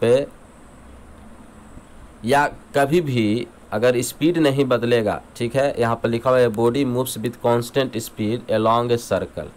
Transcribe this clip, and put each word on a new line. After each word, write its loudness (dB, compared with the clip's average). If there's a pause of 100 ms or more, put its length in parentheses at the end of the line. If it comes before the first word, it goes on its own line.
पे 2 (2000)
या 4
कभी 0
भी 0 (260)
अगर 2
speed -2
नहीं 2
बदलेगा, 0 (140)
ठीक -4
है, 0
यहाँ 0
पर -2
लिखा -2
हुआ 4
है 4
body 0
moves -4
with -6 (100)
constant 0
speed -6 (140)
along 2
a 0
circle, -6